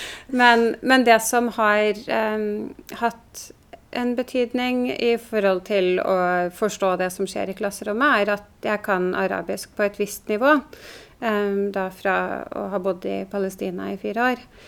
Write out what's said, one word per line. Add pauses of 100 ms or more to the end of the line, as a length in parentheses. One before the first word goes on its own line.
(280)
Men, (100)
men
det
som
har, (120)
ehm, (260)
hatt (460)
en
betydning
i
forhold
til
å (380)
forstå
det
som
skjer
i
klasserommet,
er
at
jeg
kan
arabisk
på
et
visst
nivå, (640)
ehm,
da
fra (340)
å
ha
bodd
i
Palestina
i
fire
år. (240)